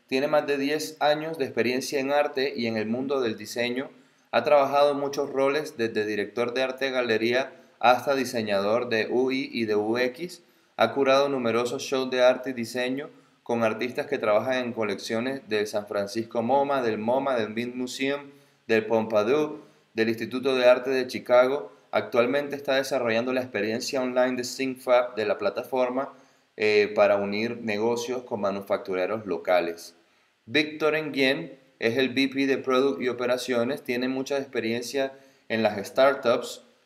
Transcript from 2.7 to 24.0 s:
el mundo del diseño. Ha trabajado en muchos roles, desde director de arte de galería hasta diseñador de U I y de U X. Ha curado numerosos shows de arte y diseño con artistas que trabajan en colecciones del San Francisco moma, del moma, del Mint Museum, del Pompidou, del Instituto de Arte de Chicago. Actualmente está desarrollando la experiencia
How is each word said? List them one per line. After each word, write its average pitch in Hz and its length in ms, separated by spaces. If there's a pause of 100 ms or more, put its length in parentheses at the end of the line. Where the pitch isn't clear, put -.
el 107 80
mundo 131 360
del 110 160
diseño. 120 520 (420)
Ha 117 120
trabajado 143 480
en 139 80
muchos 139 300
roles, 143 480
desde 113 280
director 107 480
de 131 100
arte 131 220
de 131 60
galería 123 640 (260)
hasta 127 360
diseñador 113 720
de 110 220
U 127 220
I 135 200
y 117 140
de 107 100
U 107 220
X. 127 460 (340)
Ha - 160
curado 139 340
numerosos 123 560
shows 131 260
de 127 140
arte 127 280
y - 20
diseño 127 560 (340)
con 117 200
artistas 123 440
que 135 100
trabajan 113 460
en 117 100
colecciones 113 760
del 104 180
San 104 200
Francisco 110 540
moma, 135 400
del 110 160
moma, 131 380
del 107 140
Mint 120 260
Museum, 135 560 (360)
del 110 180
Pompidou, 113 760 (340)
del 113 140
Instituto 123 480
de 127 100
Arte 127 260
de 127 160
Chicago. 127 680 (180)
Actualmente 127 640
está 139 200
desarrollando 127 580
la 127 80
experiencia 117 600